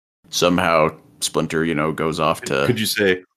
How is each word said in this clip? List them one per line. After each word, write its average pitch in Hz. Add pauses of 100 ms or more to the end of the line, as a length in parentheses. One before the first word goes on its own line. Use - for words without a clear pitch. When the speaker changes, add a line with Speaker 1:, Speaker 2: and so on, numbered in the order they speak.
(300)
Speaker 1:
somehow 87 (300)
Splinter, 80
you 82
know, 76
goes 78
off 78
to 69
Speaker 2:
Could 113
you 110
say, 95 (140)